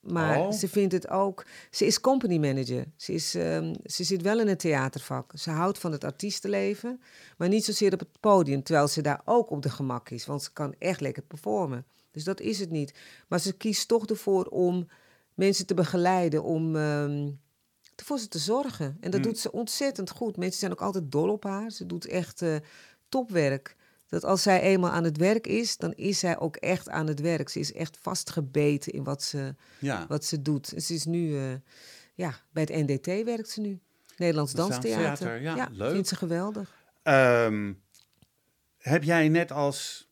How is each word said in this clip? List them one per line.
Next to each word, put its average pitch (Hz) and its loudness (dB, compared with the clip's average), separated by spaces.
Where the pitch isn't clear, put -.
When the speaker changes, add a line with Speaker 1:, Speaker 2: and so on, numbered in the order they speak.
Speaker 1:
Maar 156 0
Speaker 2:
Oh. 196 2
Speaker 1:
ze 202 0
vindt 196 2
het 180 -2
ook. 190 0
Ze - 2
is - 2
company 247 4
manager. 131 0
Ze - -10
is, 160 -4
ehm, 165 -2
ze - -6
zit 175 0
wel 214 2
in 220 4
het 185 2
theatervak. 135 -2
Ze 160 -8
houdt 175 0
van 165 -4
het 143 -6
artiestenleven. 202 -4
Maar 175 0
niet 208 4
zozeer 202 2
op 185 -2
het - -12
podium. 160 6
Terwijl 147 4
ze 151 -2
daar 143 0
ook 226 4
op 143 -4
de 139 0
gemak 127 -6
is. 120 -10
Want 143 -6
ze - -12
kan 139 -6
echt 180 -2
lekker 135 -4
performen. 156 -4
Dus 151 -12
dat 185 -4
is 214 -4
het 175 -6
niet. 147 -4
Maar 175 0
ze 190 -2
kiest - -2
toch 220 2
ervoor 196 0
om 175 0
mensen 196 2
te 190 0
begeleiden. 175 2
Om, 160 0
ehm, 147 0
te, - -20
voor 285 -4
ze 220 -8
te 170 -8
zorgen. 214 -2
En 180 -6
dat 196 2
Speaker 2:
Hmm. - 0
Speaker 1:
doet 220 0
ze - -6
ontzettend 240 -4
goed. 226 -4
Mensen 180 -2
zijn 190 -2
ook 180 -6
altijd 185 -4
dol 156 2
op 208 -2
haar. 202 -6
Ze 185 -12
doet 175 -8
echt, - -4
eh, 160 0
topwerk. 170 0
Dat 170 -4
als 190 2
zij 185 6
eenmaal 185 4
aan 170 0
het 156 2
werk 208 4
is, 220 0
dan - -4
is 196 -2
zij 175 0
ook 156 -4
echt - -2
aan 156 -2
het 147 -2
werk. 156 0
Ze - -6
is 143 -4
echt - -8
vastgebeten 147 0
in 139 -6
wat 139 -4
ze, 135 -6
Speaker 2:
Ja. 120 -2
Speaker 1:
wat 151 -2
ze 151 -4
doet. 143 -2
En - -8
ze 170 -4
is 147 -4
nu, 165 0
eh, 135 -2
ja, 165 -6
bij 160 0
het 151 0
N 139 2
D 131 -4
T 196 -2
werkt 226 -4
ze 214 -8
nu. 202 -4
Nederlands 151 2
Speaker 2:
Nederlands 190 0
Speaker 1:
Danstheater. 143 2
Speaker 2:
Theater, 117 -4
ja, 165 -4
leuk. 107 -2
Speaker 1:
vindt 190 0
ze 185 -2
geweldig. 185 -4
Speaker 2:
Ehm, 117 6
heb 151 2
jij 160 4
net 160 4
als 143 -4